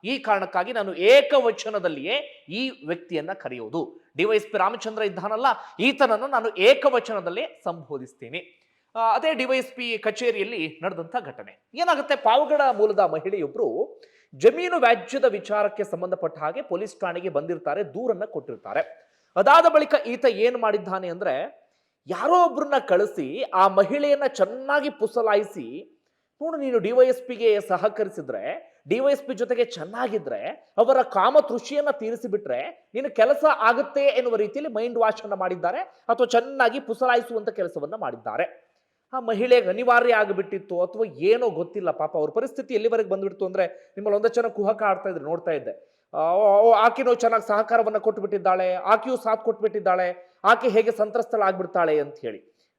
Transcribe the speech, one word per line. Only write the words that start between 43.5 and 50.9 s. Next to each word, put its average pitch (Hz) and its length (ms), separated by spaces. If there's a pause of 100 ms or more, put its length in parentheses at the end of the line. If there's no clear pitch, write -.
ನಿಮ್ಮಲ್ಲಿ 202 500
ಒಂದಷ್ಟು 226 240
ಜನ 226 60
ಕುಹಕ 214 360
ಆಡ್ತಾ 190 260
ಇದ್ರೆ 165 140
ನೋಡ್ತಾ 165 280
ಇದ್ದೆ. - 520 (100)
ಆ, 160 220
ಓ, 202 260
ಓ, 226 100
ಆಕಿನೂ 233 420
ಚೆನ್ನಾಗಿ 226 340
ಸಹಕಾರವನ್ನ 214 500
ಕೊಟ್ಬಿಟ್ಟಿದ್ದಾಳೆ, 196 760
ಆಕಿಯೂ 220 440
ಸಾಥ್ 220 260
ಕೊಟ್ಬಿಟ್ಟಿದ್ದಾಳೆ, 190 1000
ಆಕೆ 233 260
ಹೇಗೆ 226 220